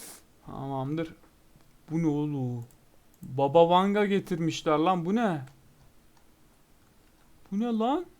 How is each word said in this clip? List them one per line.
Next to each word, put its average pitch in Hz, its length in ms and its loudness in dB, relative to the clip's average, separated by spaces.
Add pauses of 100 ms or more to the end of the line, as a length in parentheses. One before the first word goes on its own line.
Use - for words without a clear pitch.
(460)
Tamamdır. 139 680 -6 (800)
Bu 165 120 0
ne 160 40 2
oğlum? 143 580 -2 (560)
Baba 139 480 4
Vanga 202 360 4
getirmişler 170 720 0
lan. 175 280 2
Bu 190 100 0
ne? 180 300 -2 (2000)
Bu 196 80 -4
ne 233 60 0
lan? 240 400 -2 (140)